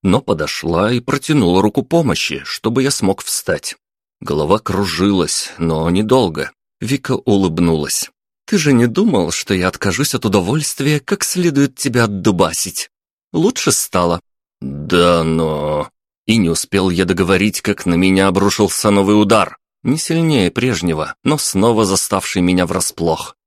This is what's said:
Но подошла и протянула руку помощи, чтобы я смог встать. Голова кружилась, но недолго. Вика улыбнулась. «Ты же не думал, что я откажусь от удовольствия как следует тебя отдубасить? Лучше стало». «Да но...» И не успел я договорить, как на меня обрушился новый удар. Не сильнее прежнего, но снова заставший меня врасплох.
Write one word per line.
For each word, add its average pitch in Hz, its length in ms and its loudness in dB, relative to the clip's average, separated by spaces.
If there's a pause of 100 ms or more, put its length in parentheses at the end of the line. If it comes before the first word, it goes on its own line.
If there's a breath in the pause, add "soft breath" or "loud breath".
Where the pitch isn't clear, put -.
Но 98 200 2
подошла 82 680 -2
и 120 100 0
протянула 113 600 0
руку 107 220 0
помощи, 147 640 -2
чтобы 117 360 -4
я 135 80 0
смог 98 320 -2
встать. - 540 -6 (460)
Голова 76 380 0
кружилась, 92 960 -2
но 80 320 0
недолго. 95 640 0 (300)
Вика 131 320 -4
улыбнулась. 85 960 0 (360)
«Ты 208 120 0
же 151 160 2
не 120 140 4
думал, 117 440 0
что - 220 -4
я 90 140 0
откажусь 101 480 -2
от - 100 -4
удовольствия 135 760 0
как - 240 -4
следует 143 520 0
тебя 117 300 0
отдубасить? 92 840 -2 (420)
Лучше 175 400 0
стало». 87 480 0 (400)
«Да 85 640 2
но...» 76 680 -2 (360)
И 113 120 2
не 87 120 2
успел 92 400 0
я 90 160 2
договорить, 92 560 0
как - 240 -4
на 87 100 2
меня 95 320 4
обрушился 98 600 2
новый 101 300 4
удар. 101 380 2 (260)
Не 135 140 0
сильнее 156 540 0
прежнего, 85 720 -2
но 147 140 0
снова 104 480 2
заставший 95 560 -2
меня 90 240 2
врасплох. 85 680 -4 (120)